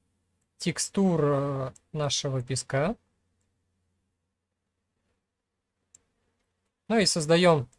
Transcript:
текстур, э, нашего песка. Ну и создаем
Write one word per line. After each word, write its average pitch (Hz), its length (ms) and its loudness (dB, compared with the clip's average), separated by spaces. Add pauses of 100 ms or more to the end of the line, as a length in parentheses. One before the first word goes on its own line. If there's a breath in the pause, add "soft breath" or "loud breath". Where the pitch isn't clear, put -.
(580)
текстур, 180 640 0
э, 139 500 -2 (200)
нашего 139 500 -4
песка. 135 540 -4 (4000)
Ну 226 100 0
и 190 80 2
создаем 165 600 2 (100)